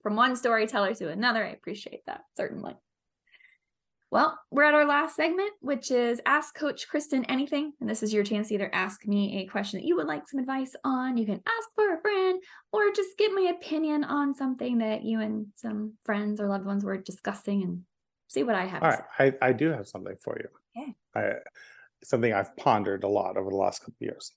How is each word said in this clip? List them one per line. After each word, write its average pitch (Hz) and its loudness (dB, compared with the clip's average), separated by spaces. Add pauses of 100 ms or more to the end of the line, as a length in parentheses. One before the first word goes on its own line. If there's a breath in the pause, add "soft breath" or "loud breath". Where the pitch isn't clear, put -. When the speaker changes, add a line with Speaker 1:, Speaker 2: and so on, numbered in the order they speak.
Speaker 1:
From 208 -2
one 247 4
storyteller 220 2
to 175 -6
another, 220 0
I 180 -6
appreciate - -12
that, - -10 (160)
certainly. - -6 (1400 soft breath)
Well, 302 2 (120)
we're 277 4
at 302 6
our 302 8
last 294 2
segment, 359 0 (100)
which 277 -2
is 240 2
Ask 294 2
Coach - -6
Kristen 294 0
Anything. 285 -2
And 226 -4
this 220 -4
is 220 0
your 208 4
chance 208 0
to 214 -4
either 202 -2
ask 196 -2
me 202 0
a 185 -8
question 202 -4
that - -6
you 339 4
would 311 0
like 302 -4
some 277 -4
advice 262 -4 (100)
on, 254 0
you 226 2
can 202 -2
ask 453 -2
for 415 4
a 330 -4
friend, 381 2 (300 loud breath)
or 415 4
just 403 -2
get 415 4
my 370 4
opinion 302 0
on 285 0
something 254 -2
that 220 0
you 226 0
and 214 -2
some 214 -6 (120)
friends 208 0
or 202 0
loved 196 0
ones 202 -2
were 196 -2
discussing 185 -4
and 175 -6 (480)
see - 0
what 233 0
I 185 0
have 180 -6
to - 2
Speaker 2:
All 156 6
right. 110 2 (180)
Speaker 1:
say. 135 6
Speaker 2:
I, 127 4
I 127 6
do 147 0
have 110 -4
something 95 -12
for - -6
you. - -16
Speaker 1:
Okay. 277 -12 (220)
Speaker 2:
I, 104 0 (720 loud breath)
something 117 2
I've 98 0
pondered 101 2
a 101 2
lot 95 0
over 98 -2
the 95 -2
last 95 0
couple - -18
of - -8
years. - -10